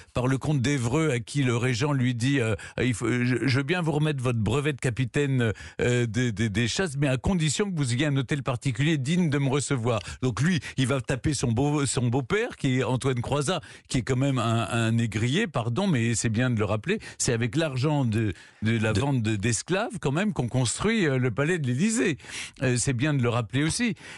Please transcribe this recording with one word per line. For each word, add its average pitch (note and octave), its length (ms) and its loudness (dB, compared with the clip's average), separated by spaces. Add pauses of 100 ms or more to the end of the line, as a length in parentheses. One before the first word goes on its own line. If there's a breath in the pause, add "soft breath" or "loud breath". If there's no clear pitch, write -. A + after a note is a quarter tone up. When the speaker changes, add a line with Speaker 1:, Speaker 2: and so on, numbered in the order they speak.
(140 loud breath)
Speaker 1:
par B2 140 0
le C3+ 100 2
comte C#3+ 240 0
d'Évreux, C#3 480 2
à A#2+ 100 0
qui C#3+ 240 -4
le A#2+ 140 2
régent B2+ 340 0
lui C3 220 2
dit, C3 260 0
euh, A2 160 2 (240 loud breath)
il B2 140 2
faut, A#2+ 160 -4
je, B2 380 0
je B2+ 100 2
veux C#3+ 60 2
bien F3 180 -2
vous D#3 120 0
remettre D3+ 280 0
votre A#2+ 160 0
brevet C3+ 360 0
de B2 60 -8
capitaine, C3 720 0 (280 loud breath)
euh, B2 240 2
des, A#2 260 0
des, G#2+ 180 -2
des A2+ 180 0
chasses, D#3+ 300 -2
mais D3 100 0
à C3 100 2
condition F3+ 520 0
que F3+ 60 -4
vous C3+ 180 0
ayez C#3 120 2
un C#3+ 100 2
hôtel C#3 280 -2
particulier C#3 560 0
digne E3 320 0
de C#3+ 80 0
me C#3 100 0
recevoir. B2 500 0 (220 loud breath)
Donc B2 180 0
lui, D#3+ 200 2 (180 loud breath)
il C3+ 80 2
va C3 160 0
taper C#3+ 320 -2
son C3 180 0
beau, C#3+ 360 2
son B2 200 0
beau-père, C#3+ 500 -2
qui C3 220 0
est B2+ 40 2
Antoine B2 380 0
Croizat, D3 380 -2 (300 loud breath)
qui - 80 -2
est A#2 60 0
quand B2+ 140 0
même C3+ 200 2
un, A2+ 320 0
un A2+ 220 0
négrier, A#2 560 0
pardon, B2 400 -2
mais A#2+ 260 2
c'est A#2 160 -2
bien B2 220 2
de A2+ 80 0
le G#2+ 60 2
rappeler. G#2+ 340 -2 (180 loud breath)
C'est - 160 0
avec A#2 220 0
l'argent D3 500 0
de, A2 280 0 (280 loud breath)
de A2+ 160 2
la A2 160 2
Speaker 2:
De G2 80 2
Speaker 1:
vente C#3 220 0
de, A2 120 0
d'esclaves, F3 640 -2
quand C#3 120 -2
même, F#3+ 200 0
qu'on B2+ 160 -2
construit, E3 600 0
euh, C3+ 100 2
le B2+ 140 2
palais D3 260 0
de D3+ 100 -2
l'Élysée. G3 500 0 (440 loud breath)
Euh, B2+ 160 2
c'est C3+ 160 0
bien C#3+ 220 0
de C3 80 2
le A#2+ 60 2
rappeler A#2+ 340 0
aussi. G3 320 0 (220 loud breath)